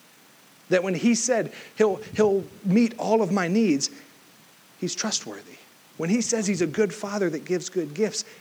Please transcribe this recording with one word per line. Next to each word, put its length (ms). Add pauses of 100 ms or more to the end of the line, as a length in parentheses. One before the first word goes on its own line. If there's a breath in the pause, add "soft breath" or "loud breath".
(680)
That 120
when 140
he 180
said 380 (240 loud breath)
he'll, 220 (180 loud breath)
he'll 300 (180)
meet 340
all 240
of 100
my 160
needs, 440 (880 loud breath)
he's 160
trustworthy. 560 (460)
When 120
he 100
says 260
he's 160
a 60
good 260
father 360
that 160
gives 240
good 240
gifts, 320 (160 loud breath)